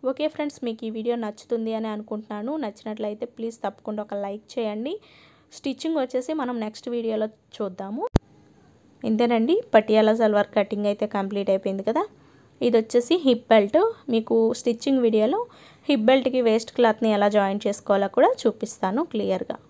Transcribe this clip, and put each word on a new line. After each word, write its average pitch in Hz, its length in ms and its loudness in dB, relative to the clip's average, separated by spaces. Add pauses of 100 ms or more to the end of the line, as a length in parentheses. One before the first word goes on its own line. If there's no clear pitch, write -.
ఓకే 294 200 -2
ఫ్రెండ్స్, 294 360 -6
మీకు 226 200 -6
ఈ 220 60 -4
వీడియో 226 260 -4
నచ్చుతుంది 226 580 -6
అని 220 140 -4
అనుకుంటున్నాను. 214 680 -8
నచ్చినట్లయితే 214 720 -8
ప్లీజ్ 226 400 -10
తప్పకుండా 208 360 -8
ఒక 208 120 -10
లైక్ 202 440 -8
చేయండి. 226 420 -6 (520)
స్టిచ్చింగ్ 320 440 -6
వచ్చేసి 254 360 -2
మనం 247 280 -4
నెక్స్ట్ 214 280 -8
వీడియోలో 226 380 -2
చూద్దాము. 214 840 -8 (960)
ఇంతేనండి, 233 580 2 (120)
పటియాలా 214 400 6
సల్వార్ 214 320 2 (100)
కటింగ్ 208 300 -2
అయితే 208 200 -2
కంప్లీట్ 202 440 -4
అయిపోయింది 196 320 -2
కదా. 302 240 0 (560)
ఇది 233 140 2
వచ్చేసి 240 400 2
హిప్ 262 320 2
బెల్ట్. 220 320 6 (280)
మీకు 226 440 2
స్టిచ్చింగ్ 247 460 0
వీడియోలో 240 480 2 (420)
హిప్ 269 140 2
బెల్ట్కి 254 380 4
వేస్ట్ 226 340 0
క్లాత్ని 226 340 4
ఎలా 208 200 4
జాయిన్ 202 380 2
చేసుకోవాలో 196 420 0
కూడా 320 240 4 (140)
చూపిస్తాను 214 580 -2
క్లియర్గా. 196 540 -4 (120)